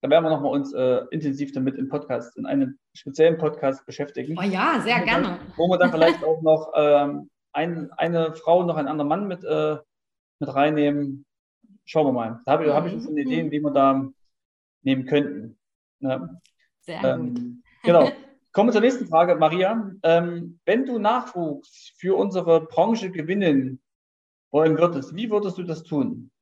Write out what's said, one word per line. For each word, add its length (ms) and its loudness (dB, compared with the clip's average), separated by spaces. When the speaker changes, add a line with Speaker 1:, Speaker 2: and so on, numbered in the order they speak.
Speaker 1:
da 80 -4
werden 160 6
wir 60 0
nochmal 220 0
uns, 200 -2
äh, 380 0
intensiv 420 -6
damit 240 -4
im 140 -6
Podcast, 480 -8
in 80 -8
einem 320 -2
speziellen 420 2
Podcast 480 -4
beschäftigen. 540 -8
Speaker 2:
Oh 40 -4
ja, 400 0
sehr 120 0
Speaker 1:
Wo 60 2
man 80 -2
dann, 140 0
Speaker 2:
gerne. 160 -4
Speaker 1:
wo 120 0
man 100 2
dann 120 4
Speaker 2:
<laughs> 20 -8
Speaker 1:
vielleicht 320 4
auch 160 0
noch, 340 2
ähm, 540 4
ein, 360 -4
eine 420 -2
Frau, 300 2
noch 120 -2
einen 120 -4
anderen 200 -4
Mann 200 -2
mit, 160 -10
äh, 320 -2
mit 140 -8
reinnehmen. 720 0
Schauen 220 0
wir 60 0
mal. 340 -4
Da 60 2
habe 140 2
ich, 60 2
habe 160 0
ich 60 -8
Speaker 2:
Mhm. 80 -8
Speaker 1:
schon 160 -6
Ideen, 280 -2
Speaker 2:
Mhm. 40 -6
Speaker 1:
wie 100 -4
wir 100 -2
da 380 2
nehmen 240 0
könnten. 520 -2
Ja. 280 -6
Speaker 2:
Sehr 240 -10
Speaker 1:
Ähm, 300 -2
Speaker 2:
gut. 80 -6
Speaker 1:
genau. 280 6
Speaker 2:
<laughs> 300 -18
Speaker 1:
Kommen 160 4
wir 40 0
zur 100 4
nächsten 260 2
Frage, 260 4
Maria. 560 0
Ähm, 600 0
wenn 220 0
du 120 -4
Nachwuchs 1000 -4
für 200 0
unsere 500 2
Branche 440 0
gewinnen 720 0
wollen 260 4
würdest, 380 0
wie 140 -6
würdest 280 -2
du 60 -8
das 180 -10
tun? 480 -4